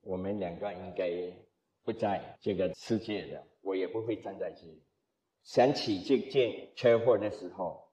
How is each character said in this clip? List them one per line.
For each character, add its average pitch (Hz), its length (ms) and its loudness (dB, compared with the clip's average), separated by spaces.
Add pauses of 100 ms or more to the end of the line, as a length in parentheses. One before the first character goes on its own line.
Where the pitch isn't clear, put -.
我 92 160 -6
们 98 240 -4
两 85 180 -6
个 101 140 -4
应 92 240 -10
该 90 140 0 (720)
不 113 80 -2
在 101 480 -2
这 104 140 0
个 90 200 0
世 - 240 -2
界 98 280 -4
的， 80 180 -12 (160)
我 95 160 -2
也 92 100 0
不 110 160 -4
会 110 140 -2
站 95 220 -10
在 92 120 -4
这 - 160 -20
里。 80 160 -20 (600)
想 135 320 4
起 98 260 -2
这 131 180 4
件 117 560 0
车 117 240 6
祸 113 200 4
的 104 120 0
时 - 200 -10
候 87 420 -8